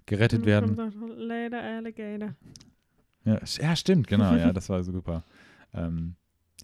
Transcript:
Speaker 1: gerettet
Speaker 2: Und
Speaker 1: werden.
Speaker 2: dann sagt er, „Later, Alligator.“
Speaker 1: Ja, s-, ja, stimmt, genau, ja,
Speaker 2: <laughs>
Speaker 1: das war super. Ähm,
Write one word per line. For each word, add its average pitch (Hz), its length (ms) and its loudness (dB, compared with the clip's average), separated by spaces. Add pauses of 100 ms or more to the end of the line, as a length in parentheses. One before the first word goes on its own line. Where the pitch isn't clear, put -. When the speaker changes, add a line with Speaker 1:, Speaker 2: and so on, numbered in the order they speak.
Speaker 1:
gerettet 113 340 2
Speaker 2:
Und 104 60 0
Speaker 1:
werden. 104 300 4
Speaker 2:
dann 226 160 -4
sagt 226 180 -12
er, - 60 -14
„Later, 233 460 -6
Alligator.“ 220 720 -8 (920)
Speaker 1:
Ja, 110 120 4
s-, - 220 -6
ja, 165 180 0
stimmt, 180 300 4
genau, 101 280 4
ja, 82 180 4
Speaker 2:
<laughs> - 20 0
Speaker 1:
das - 140 -4
war 92 140 0
super. 87 420 -6 (500)
Ähm, 85 420 -4 (480)